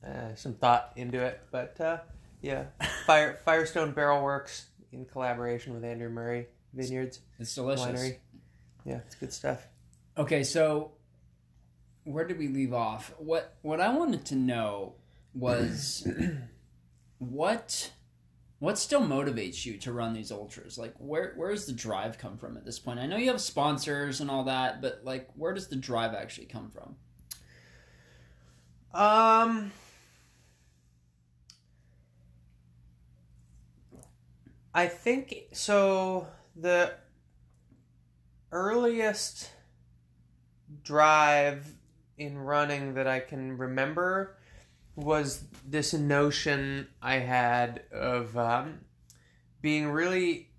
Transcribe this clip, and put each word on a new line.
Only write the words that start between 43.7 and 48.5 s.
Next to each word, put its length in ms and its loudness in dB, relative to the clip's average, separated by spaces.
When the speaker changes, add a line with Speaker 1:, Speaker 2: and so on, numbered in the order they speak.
Speaker 1:
was 480 0
this 300 -2
notion 960 2
I 180 0
had 640 2
of, 440 -2
um, 440 0